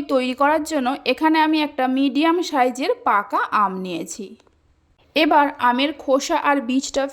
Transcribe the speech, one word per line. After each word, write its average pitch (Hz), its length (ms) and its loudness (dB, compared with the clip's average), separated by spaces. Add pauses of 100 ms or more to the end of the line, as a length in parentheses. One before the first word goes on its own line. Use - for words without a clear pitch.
(120)
তৈরি 254 280 0
করার 302 300 2
জন্য 277 180 -2 (240)
এখানে 311 340 2
আমি 311 200 2
একটা 285 180 -4 (140)
মিডিয়াম 285 380 2 (140)
সাইজের 262 420 0 (140)
পাকা 220 340 0 (220)
আম 196 100 0 (120)
নিয়েছি। 180 420 -10 (880)
এবার 302 300 4 (240)
আমের 269 200 0 (120)
খোসা 285 340 0 (120)
আর 285 80 2 (120)
বীজটা 269 440 -2